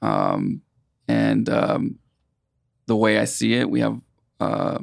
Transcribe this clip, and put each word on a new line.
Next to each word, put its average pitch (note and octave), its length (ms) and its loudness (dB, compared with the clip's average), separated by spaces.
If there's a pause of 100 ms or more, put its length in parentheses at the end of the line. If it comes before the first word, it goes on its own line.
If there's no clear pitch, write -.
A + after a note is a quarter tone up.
Um, - 600 0 (440)
and, A2 420 0
um, - 500 0 (880)
the A2+ 100 0
way G#2+ 220 4
I G#2+ 60 2
see A#2 300 0
it, A#2+ 160 0
we A#2+ 100 0
have, A2+ 200 -2 (400)
uh, - 420 -2